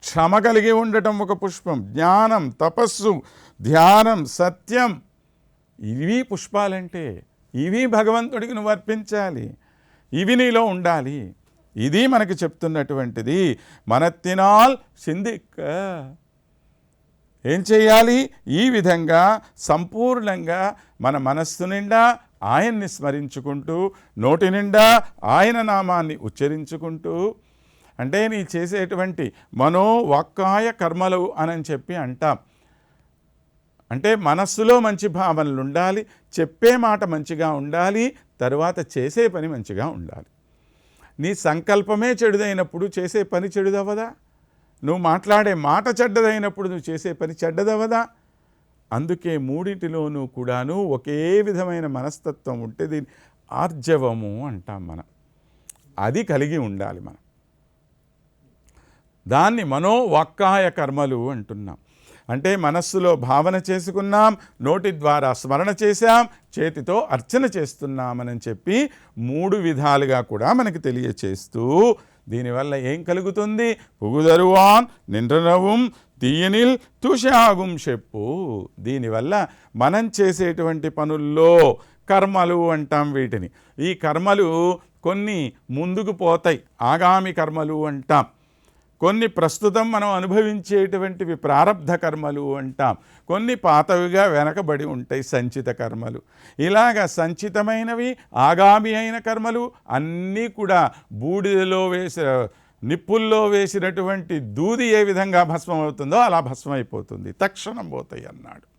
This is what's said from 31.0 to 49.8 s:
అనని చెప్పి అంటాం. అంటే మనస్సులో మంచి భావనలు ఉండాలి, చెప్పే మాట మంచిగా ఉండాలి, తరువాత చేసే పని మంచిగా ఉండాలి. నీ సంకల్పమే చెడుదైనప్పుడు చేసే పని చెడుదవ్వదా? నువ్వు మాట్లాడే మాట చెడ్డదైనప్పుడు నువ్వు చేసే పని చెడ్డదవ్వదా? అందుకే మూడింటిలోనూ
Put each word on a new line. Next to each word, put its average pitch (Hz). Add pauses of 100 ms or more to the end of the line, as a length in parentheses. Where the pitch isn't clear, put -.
అనని 160
చెప్పి 143
అంటాం. 135 (1500)
అంటే 135
మనస్సులో 220
మంచి 208
భావనలు 156
ఉండాలి, 180 (340)
చెప్పే 233
మాట 214
మంచిగా 160
ఉండాలి, 175 (240)
తరువాత 151
చేసే 151
పని 170
మంచిగా 113
ఉండాలి. - (920)
నీ 180
సంకల్పమే 202
చెడుదైనప్పుడు 202
చేసే 185
పని 190 (100)
చెడుదవ్వదా? 202 (760)
నువ్వు 175
మాట్లాడే 196
మాట 156 (180)
చెడ్డదైనప్పుడు 214
నువ్వు 175
చేసే 165
పని 160 (100)
చెడ్డదవ్వదా? 220 (840)
అందుకే 160
మూడింటిలోనూ 156